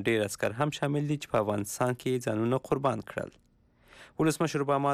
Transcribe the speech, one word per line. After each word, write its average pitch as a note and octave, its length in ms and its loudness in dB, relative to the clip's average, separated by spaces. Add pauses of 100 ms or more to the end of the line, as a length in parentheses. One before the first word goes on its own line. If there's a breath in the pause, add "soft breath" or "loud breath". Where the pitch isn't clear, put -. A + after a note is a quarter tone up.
ډېر A2+ 140 4 (100)
عسکر A2 280 -2
هم D3 120 0 (100)
شامل C#3+ 300 0
دي D3+ 100 0
چې - 120 -14
په A2 120 4
افغانستان G#2 560 0
کې B2+ 260 -2
ځانونه A2+ 300 0 (140)
قربان C3 300 0 (100)
کړل. - 200 -10 (880 loud breath)
ولسمشر D#3 440 2
اوباما C#3 300 2